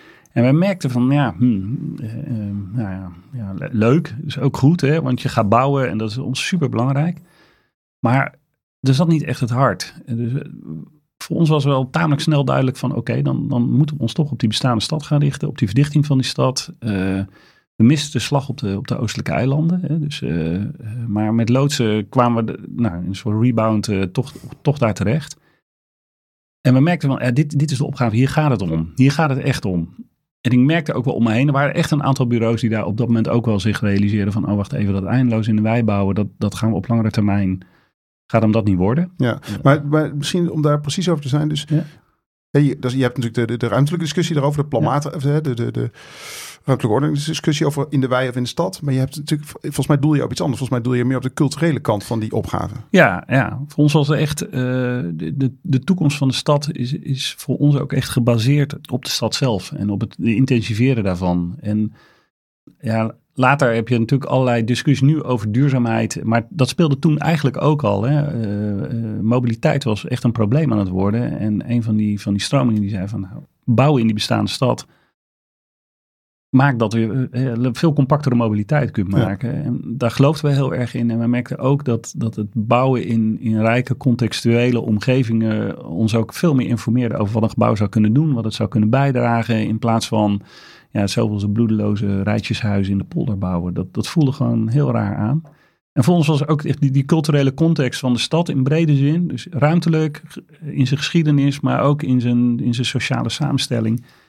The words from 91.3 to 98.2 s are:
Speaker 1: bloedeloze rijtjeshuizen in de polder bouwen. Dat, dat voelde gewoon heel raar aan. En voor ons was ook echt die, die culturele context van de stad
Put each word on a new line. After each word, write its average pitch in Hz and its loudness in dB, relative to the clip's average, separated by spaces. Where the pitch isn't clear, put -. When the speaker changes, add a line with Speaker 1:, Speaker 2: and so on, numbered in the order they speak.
Speaker 1:
bloedeloze 104 0
rijtjeshuizen 101 -2
in 98 0
de 98 -2
polder 117 -4
bouwen. 90 -4
Dat, - -6
dat - -4
voelde 143 2
gewoon 117 0
heel 131 2
raar 110 -2
aan. 123 -2
En 123 2
voor 180 4
ons 170 4
was 147 2
ook 147 0
echt - -2
die, 143 2
die 135 2
culturele 143 2
context 147 0
van 127 0
de 117 2
stad 170 0